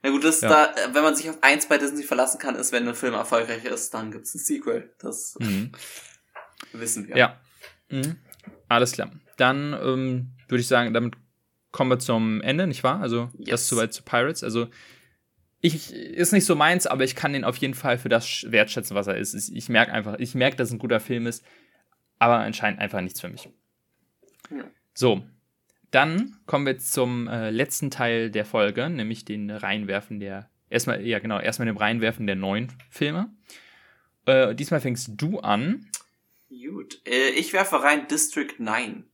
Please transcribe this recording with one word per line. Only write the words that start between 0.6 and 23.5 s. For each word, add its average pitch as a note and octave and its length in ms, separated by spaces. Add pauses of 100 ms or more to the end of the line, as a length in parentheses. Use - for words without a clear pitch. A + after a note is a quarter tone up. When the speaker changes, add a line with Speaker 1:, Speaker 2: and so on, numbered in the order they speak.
Speaker 1:
äh, B2+ 220
wenn D3 80
man D#3 120
sich - 160
auf D#3 120
eins D3 240
bei C#3+ 120
Disney C#3+ 240
verlassen C3 360
kann, B2+ 160
ist, - 180
wenn A#2+ 140
ein A#2+ 80
Film A#2+ 200
erfolgreich A2+ 500
ist, B2 300
dann A2 160
gibt's G#2+ 240
ein F3 40
Sequel. B2+ 600
Das - 400
Speaker 2:
Mhm. G#2+ 340 (480)
Speaker 1:
<laughs> - 520
wissen A2+ 360
wir. - 80
Speaker 2:
Ja. B2+ 240 (480)
Mhm. C#3+ 280 (520)
Alles A#2+ 240
klar. - 180 (260)
Dann, C#3 360 (100)
ähm, B2+ 480 (180)
würd B2 120
ich B2 80
sagen, A#2+ 260
damit A#2 200 (580)
kommen C3 180
wir B2+ 80
zum A2 440
Ende, D#3+ 240
nicht C#3 180
wahr? C3 160
Also A#2+ 380
das A2 100
Speaker 1:
Yes. A#2 200
Speaker 2:
soweit A2+ 240
zu - 100
Pirates. B2+ 420
Also A#2 240 (920)
ich, E3 340
ist - 380
nicht G3 140
so E3+ 100
meins, E3 300
aber C3+ 180
ich C3 100
kann C#3+ 200
den C3 100
auf B2 140
jeden C3+ 160
Fall B2 240
für B2 100
das A#2 180
sch-, - 240
wertschätzen, G#2+ 460
was G2+ 120
er G2 100
ist. G#2 160
Ich, - 200
ich - 140
merk A2+ 220
einfach, G#2 280
ich A#2+ 160
merk, C3 220
dass B2 120
es A#2+ 40
ein A2+ 60
guter A#2 220
Film A#2 260
ist, - 180 (720)
aber A#2 200
anscheinend G#2+ 420
einfach G2 220
nichts - 180
für F2 80
mich. - 220 (1000)